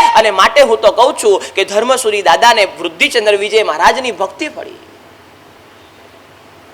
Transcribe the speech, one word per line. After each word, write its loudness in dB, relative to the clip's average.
અને 2
માટે 2
હું 2
તો 4
કહું 2
છું 2
કે -2
ધર્મસુરી -2
દાદાને 2
વૃદ્ધિચંદ્ર -2
વિજય 0
મહારાજની 0
ભક્તિ -8
ફળી. -16